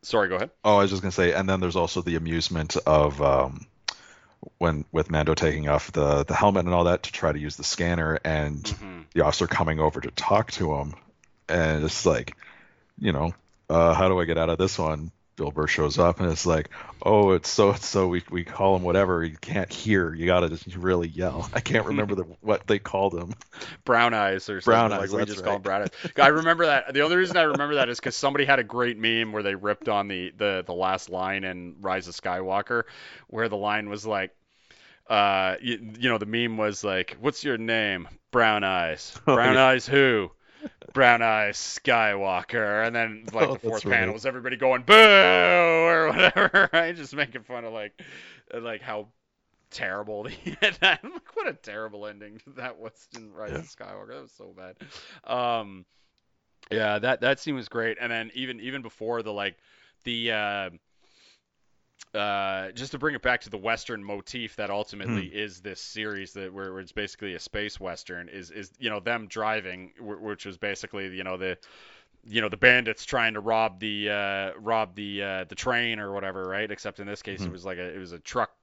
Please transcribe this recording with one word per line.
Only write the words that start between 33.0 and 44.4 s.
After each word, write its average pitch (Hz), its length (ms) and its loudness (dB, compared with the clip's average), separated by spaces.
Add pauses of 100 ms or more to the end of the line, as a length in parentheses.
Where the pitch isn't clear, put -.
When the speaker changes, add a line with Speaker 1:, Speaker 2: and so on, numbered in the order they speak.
Speaker 1:
where 113 200 -2
the 104 80 -6
line 104 320 -2
was 104 180 -8
like, 98 280 -2 (760)
uh, 98 520 4
you, 113 380 -8
you 120 100 0
know, 117 100 2
the 104 80 -4
meme 113 300 -2
was 107 280 -2
like, 92 360 -2
"What's 143 240 -4
your 131 140 -2
name?" 110 500 -2 (220)
"Brown 110 340 4
Eyes." 87 580 -2
Speaker 2:
<laughs> - 40 -2
Oh, 139 80 6
Speaker 1:
"Brown 123 180 6
Speaker 2:
yeah. 127 60 6
Speaker 1:
Eyes 131 280 6
who?" 131 440 4 (600)
"Brown 120 300 6
Eyes 107 360 2
Skywalker." 104 1300 0
And 117 100 -4
then, 110 360 -4
like, 110 180 2
Speaker 2:
<laughs> - 0 -
Oh, 135 40 -2
Speaker 1:
the - 60 -10
fourth 113 220 -4
Speaker 2:
that's - 40 -6
right. 123 120 2
Speaker 1:
panel 110 160 0
was 113 120 -6
everybody 127 300 -6